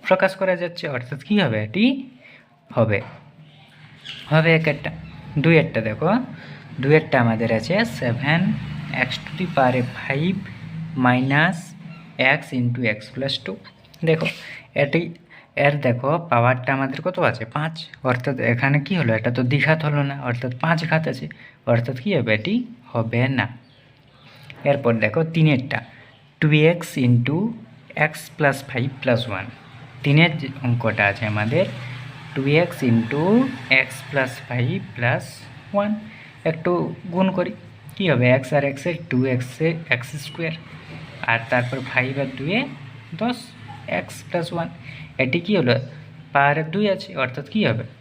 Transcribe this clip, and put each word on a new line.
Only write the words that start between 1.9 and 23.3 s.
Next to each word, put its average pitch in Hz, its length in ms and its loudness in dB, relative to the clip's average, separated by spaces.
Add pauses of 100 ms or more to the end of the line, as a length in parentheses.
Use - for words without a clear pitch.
হবে, 107 240 2 (1300)
হবে 160 180 6 (100)
একেরটা। 156 320 -2 (520)
দুইয়েরটা 160 360 6 (100)
দেখো, 143 200 0 (720)
দুইয়েরটা 151 420 4
আমাদের 113 340 2
আছে 170 180 -2 (240)
সেভেন 135 420 0 (600)
এক্স 120 220 0
to - 160 -12
the 185 160 -2
power 127 280 4 (140)
five 165 400 -2 (680)
minus 135 520 4 (800)
x - 40 -8 (180)
into 120 200 0 (180)
x - 20 -14 (140)
plus 135 200 -4 (100)
two। 196 140 -8 (500)
দেখো, 160 200 2 (560)
এটি, 160 180 0 (640)
এর 143 80 4 (120)
দেখো 123 260 0 (200)
পাওয়ারটা 123 460 2
আমাদের 135 280 -4
কত 180 120 -2 (140)
আছে? 117 120 -8 (120)
পাঁচ, 160 200 -4 (340)
অর্থাৎ 123 260 0 (180)
এখানে 139 320 2
কি 196 140 -2
হলো? 120 200 2
এটা 117 180 0
তো 131 40 0 (100)
দ্বিঘাত 156 360 4
হলো 147 220 2
না, 139 60 -4 (140)
অর্থাৎ 120 220 -2 (120)
পাঁচ 160 160 2 (120)
ঘাত 160 200 4
আছে, 127 140 -8 (480)
অর্থাৎ 117 300 2
কি 208 140 0
হবে? 113 200 2
এটি 170 160 -2 (400)
হবে 117 280 0 (160)